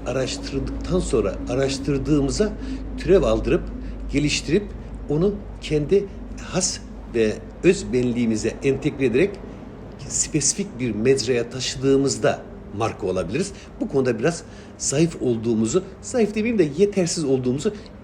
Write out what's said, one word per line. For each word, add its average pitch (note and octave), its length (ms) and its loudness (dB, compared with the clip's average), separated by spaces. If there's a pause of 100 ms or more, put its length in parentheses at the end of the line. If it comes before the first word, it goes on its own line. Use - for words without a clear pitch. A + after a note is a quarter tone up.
araştırdıktan C3 920 -2
sonra G#2+ 360 2 (140)
araştırdığımıza C#3 1040 2 (460)
türev F3+ 240 6
aldırıp, A2+ 400 2 (500)
geliştirip D3 520 2 (440)
onu F3+ 260 2 (260)
kendi D#3 440 2 (360)
has - 400 -2 (340)
ve A2 180 4 (320)
öz G#2+ 280 4
benliğimize A#2 560 2 (140)
entegre C3+ 440 0
ederek C#3 240 4 (800)
spesifik - 720 -2
bir A#2 140 0
mecraya A#2+ 560 2
taşıdığımızda C3 920 2 (340)
marka G#2 300 -2
olabiliriz. F#2 460 -2 (280)
Bu A#3 80 -2
konuda B2 300 2
biraz E3 240 0 (360)
zayıf D#3+ 440 0
olduğumuzu, A#2 600 2 (180)
zayıf G#3+ 320 0
demeyeyim A3 240 0
de D#3 240 2
yetersiz F3 420 2
olduğumuzu C3 500 2 (300)